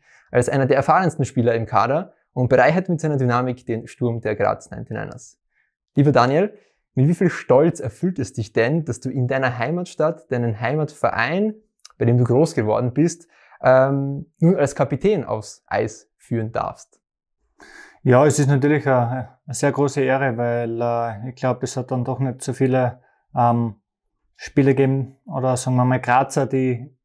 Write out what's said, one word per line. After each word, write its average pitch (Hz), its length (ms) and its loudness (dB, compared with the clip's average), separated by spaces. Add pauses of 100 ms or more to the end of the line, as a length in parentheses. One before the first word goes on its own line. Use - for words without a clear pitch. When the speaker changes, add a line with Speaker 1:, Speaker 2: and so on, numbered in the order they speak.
(320)
Speaker 1:
als 123 160 2
einer 139 180 0
der 131 120 2
erfahrensten 156 480 0
Spieler 117 300 0
im 113 100 -4
Kader 123 480 0 (180)
und 127 160 -2
bereichert 139 400 4
mit 170 140 -2
seiner 151 160 -2
Dynamik 123 480 -2
den 117 220 -6
Sturm 117 340 -4
der 107 160 -4
Graz - 340 -4
Ninety-Niners. 110 680 -12 (540)
Lieber 143 180 4
Daniel, 135 400 2 (400)
mit 131 140 2
wie 175 60 2
viel 175 160 2
Stolz 147 500 2
erfüllt 170 400 -6
es - 140 -6
dich 110 180 -8
denn, 139 320 0
dass 131 160 -8
du 135 100 -8
in 127 180 -2
deiner 131 300 -2
Heimatstadt 160 720 -4
deinen 120 300 -2
Heimatverein, 151 920 -2 (440)
bei - 60 -4
dem 120 140 4
du 120 80 2
groß 123 280 2
geworden 113 400 -2
bist, 160 360 -2 (320)
ähm, 139 640 2 (140)
nun 170 180 4
als - 180 0
Kapitän 160 480 0
aufs - 440 -10
Eis - 500 -4
führen 113 340 -6
darfst? - 500 -8 (1000)
Speaker 2:
Ja, 131 220 6
es 147 140 2
ist 147 80 2
natürlich 143 380 2
eine, 127 600 -2
eine 131 80 -12
sehr 143 180 0
große 139 300 -2
Ehre, 131 340 0
weil, 120 460 -4
äh, 117 480 -4
ich 123 60 -14
glaub, 127 280 -2
es 127 140 -8
hat 123 140 -6
dann 123 120 -2
doch 127 160 -6
nicht 131 220 -4
so - 100 -6
viele, 127 480 0 (340)
ähm, 117 420 0 (600)
Spieler 135 380 0
gegeben 135 420 0 (100)
oder 131 300 -2
sagen 127 220 -2
wir 127 80 4
mal 127 160 0
Grazer, 123 440 2
die 131 480 -2 (120)